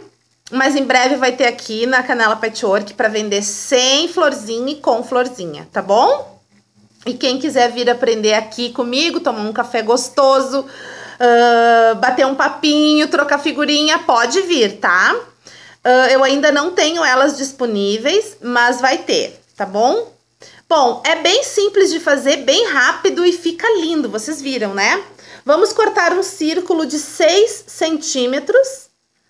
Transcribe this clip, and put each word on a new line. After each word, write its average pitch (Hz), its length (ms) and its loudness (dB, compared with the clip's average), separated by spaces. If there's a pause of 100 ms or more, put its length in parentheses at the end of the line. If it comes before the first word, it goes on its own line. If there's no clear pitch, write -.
(500)
mas 262 240 0
em 277 80 0
breve 254 320 2
vai 254 160 0
ter 254 160 0
aqui 233 400 -4
na 254 160 0
Canela 233 320 0
Patchwork 214 600 -2
pra 226 120 0
vender 214 360 -2
sem 269 680 0
florzinha 254 640 -2
e 294 80 -12
com 240 240 0
florzinha, 202 680 -6
tá 208 80 -4
bom? 240 600 0 (680)
E 240 80 -6
quem 254 240 -2
quiser 254 320 0
vir 233 180 -4
aprender 226 460 0
aqui 233 380 -4
comigo, 262 480 -2
tomar 233 220 -4
um 214 100 -6
café 240 280 -4
gostoso, 262 840 2 (540)
ah, 233 760 4
bater 247 320 2
um 269 80 0
papinho, 302 720 2
trocar 294 320 0
figurinha, 294 600 0
pode 254 420 0
vir, 254 360 0
tá? 202 360 2 (720)
Ah, 254 260 4
eu 262 140 4
ainda 277 260 2
não 294 220 0
tenho 330 320 0
elas 277 320 2
disponíveis, 247 1080 -4
mas 240 380 0
vai 262 180 0
ter, - 420 -4 (160)
tá 208 80 -6
bom? 247 480 -2 (600)
Bom, 247 300 2
é 330 120 0
bem 359 280 0
simples 403 480 0
de 320 80 -4
fazer, 277 380 0
bem 294 300 0
rápido 302 580 0
e 349 60 4
fica 349 360 -4 (100)
lindo, 320 300 -2
vocês 220 320 -8
viram, 247 320 -4
né? 226 320 0 (400)
Vamos 320 260 2
cortar 392 440 0
um 370 80 0
círculo 320 640 -2
de 302 120 -6
seis 370 680 0
centímetros. 302 1200 -2 (420)